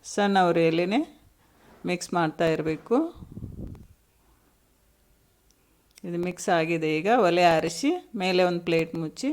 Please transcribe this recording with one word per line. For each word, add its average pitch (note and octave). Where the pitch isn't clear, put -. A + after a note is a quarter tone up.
ಸಣ್ಣ G3
ಉರಿಯಲ್ಲಿನೇ E3+
ಮಿಕ್ಸ್ F3+
ಮಾಡ್ತಾ E3
ಇರಬೇಕು. D#3+
ಇದು F3
ಮಿಕ್ಸ್ F3+
ಆಗಿದೆ. D#3+
ಈಗ E3
ಒಲೆ F3
ಆರಿಸಿ E3
ಮೇಲೆ F#3
ಒಂದು E3+
ಪ್ಲೇಟ್ E3
ಮುಚ್ಚಿ D#3+